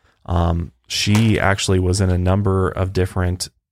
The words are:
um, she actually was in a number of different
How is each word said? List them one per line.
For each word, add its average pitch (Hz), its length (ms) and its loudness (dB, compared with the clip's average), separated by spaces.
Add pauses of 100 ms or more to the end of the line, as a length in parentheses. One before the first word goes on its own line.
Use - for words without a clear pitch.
(260)
um, 85 460 0 (160)
she 107 520 2
actually 95 400 0
was 90 220 0
in 92 80 2
a 90 80 2
number 95 520 0
of 92 240 -4
different 92 560 -2 (220)